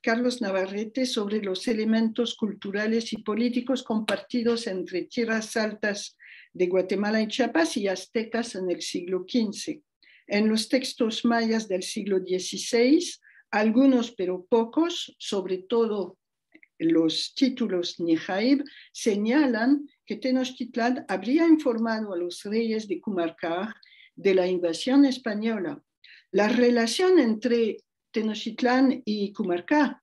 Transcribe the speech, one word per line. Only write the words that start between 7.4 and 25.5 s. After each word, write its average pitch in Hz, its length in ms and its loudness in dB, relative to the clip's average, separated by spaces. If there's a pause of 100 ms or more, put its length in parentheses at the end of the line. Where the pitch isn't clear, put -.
y 202 120 -2
aztecas 226 680 -4
en 185 160 -4
el 165 100 -4
siglo 180 460 -6
quince. 208 560 -4 (440)
En 208 220 2
los 220 200 0
textos 254 560 -2
mayas 226 440 0
del 185 140 -2
siglo 196 380 -2
dieciséis, 226 1000 0 (300)
algunos 233 640 4
pero 180 360 -4
pocos, 269 680 0
sobre 185 400 -4
todo 214 580 -2 (600)
los 165 560 2
títulos 185 640 -2
Nijaib, 196 680 0 (280)
señalan 240 960 2 (180)
que 214 100 -6
Tenochtitlán 254 920 -2
habría 233 380 0
informado 226 680 2
a - 20 -4
los 175 280 -6
reyes 220 420 -2
de 175 140 -6
Cumarcaj 175 720 -4 (400)
de 185 200 2
la 185 120 4
invasión 185 580 4
española. 214 800 -2 (480)